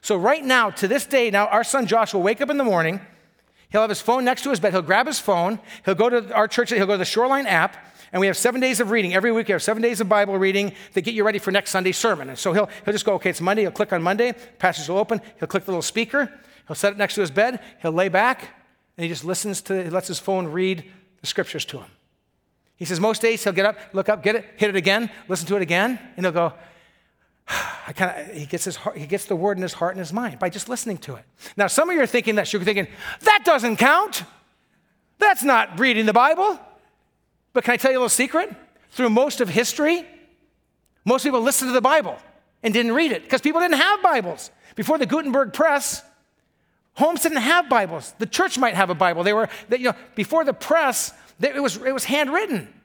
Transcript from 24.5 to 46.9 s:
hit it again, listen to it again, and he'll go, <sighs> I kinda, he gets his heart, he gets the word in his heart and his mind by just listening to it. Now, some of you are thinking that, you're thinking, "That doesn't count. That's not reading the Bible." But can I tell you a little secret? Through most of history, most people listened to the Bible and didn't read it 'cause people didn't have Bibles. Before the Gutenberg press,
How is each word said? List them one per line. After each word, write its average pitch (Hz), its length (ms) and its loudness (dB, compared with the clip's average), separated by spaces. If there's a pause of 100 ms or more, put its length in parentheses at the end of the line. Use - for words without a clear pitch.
hit 208 140 0
it 196 60 -2
again, 208 340 0 (180)
listen 170 200 -4
to 202 80 0
it 196 60 0
again, 190 360 0 (180)
and 180 80 -6
he'll 180 80 0
go, 170 200 0 (960)
<sighs> - 0 - (400)
I - 40 -14
kinda, 180 400 -6
he 151 140 -12
gets 170 180 -6
his 175 120 -8
heart, - 200 -8
he 151 100 -12
gets 185 200 -4
the 190 100 -4
word 190 220 -2
in 185 40 -4
his 180 100 -6
heart 175 200 -4
and 190 80 -10
his 160 120 -10
mind 214 260 -6
by 185 100 -2
just 185 200 -10
listening 233 300 -8
to 131 180 -14
it. - 80 -20 (320)
Now, 202 100 2
some 311 240 2
of 359 60 0
you 294 60 4
are 233 40 2
thinking 226 300 0
that, 190 160 -2
you're 202 100 -2
thinking, 196 240 0 (340)
"That 415 240 4
doesn't 240 320 2
count. 320 460 2 (960)
That's 403 240 2
not 220 360 2
reading 226 280 2
the 214 60 2
Bible." 320 480 4 (920)
But 247 120 0
can 240 80 2
I 240 60 2
tell 262 120 4
you 262 60 2
a 254 40 2
little 240 100 0
secret? 302 440 0 (360)
Through 254 180 0
most 240 320 2
of 220 80 0
history, 294 560 0 (1040)
most 247 160 2
people 262 180 2
listened 262 300 0
to - 20 -2
the 254 80 4
Bible 254 380 2 (440)
and 220 120 0
didn't 233 180 2
read 302 200 2
it 170 180 -6
'cause 254 100 2
people 311 220 2
didn't 339 160 2
have 381 240 2
Bibles. 226 480 0 (240)
Before 294 240 0
the 269 80 0
Gutenberg 269 480 0
press, 294 480 0 (920)